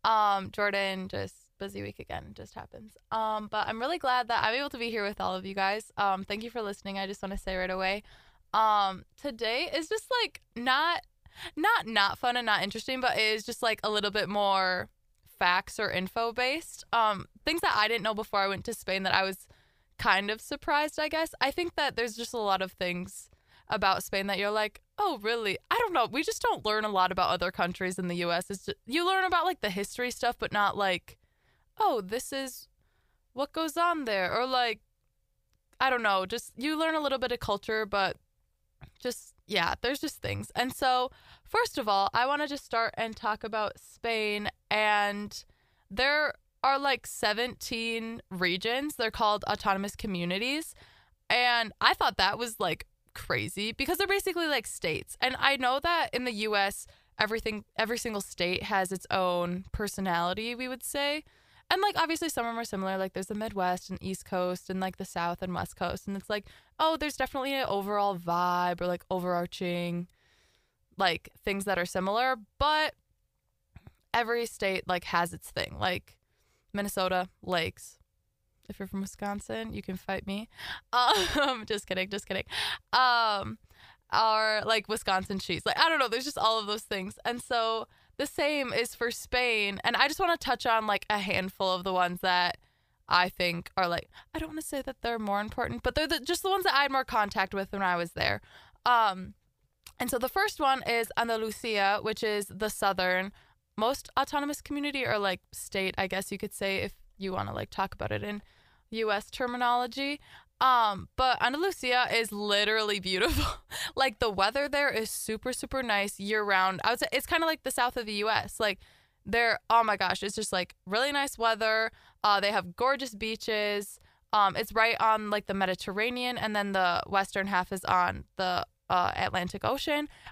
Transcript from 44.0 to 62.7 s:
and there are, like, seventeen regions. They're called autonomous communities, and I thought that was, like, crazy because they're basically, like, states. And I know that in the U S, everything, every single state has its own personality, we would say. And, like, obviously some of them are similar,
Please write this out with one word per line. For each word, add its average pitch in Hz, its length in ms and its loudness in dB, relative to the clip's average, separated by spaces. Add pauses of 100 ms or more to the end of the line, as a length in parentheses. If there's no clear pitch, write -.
and 208 720 0 (480)
there 285 420 2 (300)
are, 277 160 4
like, 277 260 0
seventeen 226 1200 -2
regions. 190 640 0
They're 226 160 -2
called 208 320 2
autonomous 202 540 -2
communities, 202 760 -4 (560)
and 240 520 2
I 247 120 6
thought 262 220 2
that 202 220 2
was, 226 240 -4
like, 175 260 -2 (300)
crazy 202 540 2
because 294 260 0
they're 392 80 2
basically, 370 400 2
like, 277 220 2
states. - 520 -4
And 254 200 2
I 277 180 4
know 254 220 0
that 339 340 2
in 254 100 -2
the 247 100 -2
U 208 220 -2
S, 196 300 0 (320)
everything, 214 480 -2 (100)
every 220 220 0
single 214 240 -4
state 180 420 -2
has 190 280 0
its 185 180 -8
own 180 640 0
personality, 190 800 -2
we 254 140 -6
would 254 160 -8
say. 285 400 -2 (480)
And, 370 100 4
like, 415 180 2
obviously 320 300 0
some 240 160 -2
of 233 60 -2
them 226 80 -4
are 233 40 -6
similar, 190 320 -4